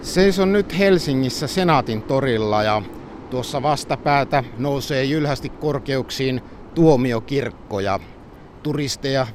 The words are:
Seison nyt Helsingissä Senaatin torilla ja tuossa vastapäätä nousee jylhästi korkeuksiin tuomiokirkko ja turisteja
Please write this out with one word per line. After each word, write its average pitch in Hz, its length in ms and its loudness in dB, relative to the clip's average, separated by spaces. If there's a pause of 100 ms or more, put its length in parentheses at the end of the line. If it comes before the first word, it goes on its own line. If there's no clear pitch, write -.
Seison 190 440 4
nyt 202 240 0
Helsingissä 147 680 2
Senaatin 139 540 2
torilla 110 640 0
ja 107 180 2 (480)
tuossa 127 340 -4
vastapäätä 143 800 0 (140)
nousee 135 460 -2
jylhästi 143 460 -2
korkeuksiin 131 920 -2 (340)
tuomiokirkko 127 1040 2
ja 98 200 0 (640)
turisteja 135 720 -2